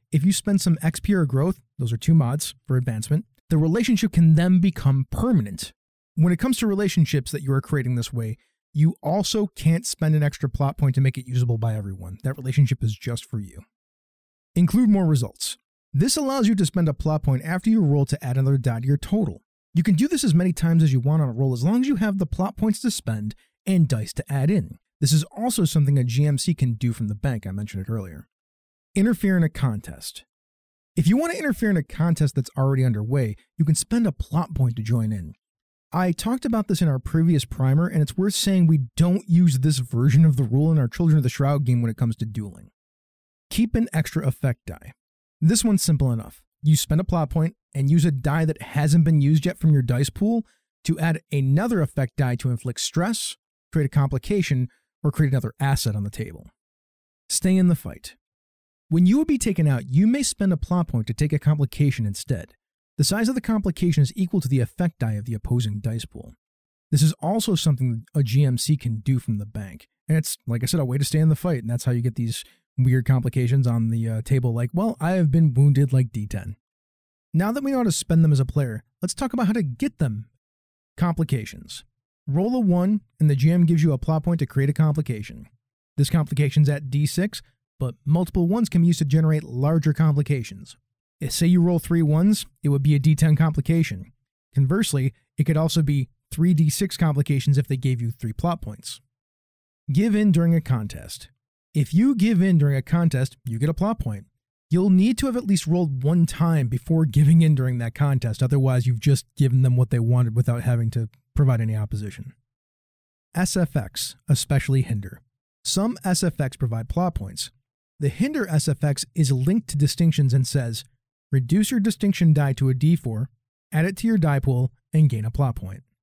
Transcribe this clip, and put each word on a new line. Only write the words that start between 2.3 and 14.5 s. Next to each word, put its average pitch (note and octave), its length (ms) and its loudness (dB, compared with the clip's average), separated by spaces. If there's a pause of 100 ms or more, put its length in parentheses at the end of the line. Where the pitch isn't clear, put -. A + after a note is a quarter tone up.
for C3 100 0
advancement, B2 480 -2 (240)
the E3 80 2
relationship G3+ 560 2
can E3 220 6
then F3+ 260 4
become C#3 500 0
permanent. D#3+ 640 -2 (420)
When E3 160 4
it F3 80 0
comes B3+ 200 -2
to A#3 80 0
relationships F#3 640 0
that D3+ 100 -8
you C3+ 120 -4
are C3+ 80 0
creating B2+ 320 -2
this A#2+ 180 -6
way, A2+ 240 -6 (380)
you D#3 280 2
also G3+ 440 -2
can't - 400 -2
spend D#3 280 -2
an D3+ 80 2
extra C#3+ 280 -4
plot C#3 260 -4
point C3+ 200 0
to C3+ 40 0
make C3+ 160 0
it B2+ 100 -14
usable B2 300 0
by A2+ 180 -2
everyone. F#2+ 480 -10
That C3+ 140 -4
relationship C3 480 0
is G#2+ 100 -2
just - 300 -8
for A2+ 160 -10
you. - 220 -16 (920)